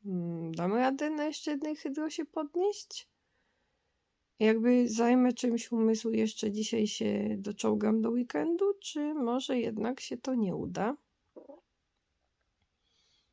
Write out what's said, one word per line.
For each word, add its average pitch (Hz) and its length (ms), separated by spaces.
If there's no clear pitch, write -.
mm, 170 460
dam 170 220
radę 269 360
na 302 160
jeszcze 302 260
jednej 302 240
hydro 302 340
się 311 160
podnieść? 349 840
Jakby 226 500
zajmę 240 440
czymś 233 380
umysł, 220 380
jeszcze 220 420
dzisiaj 214 360
się 208 500
doczołgam 214 640
do 220 80
weekendu, 302 560
czy 302 320
może 262 460
jednak 226 400
się - 180
to 262 180
nie 196 200
uda? 180 420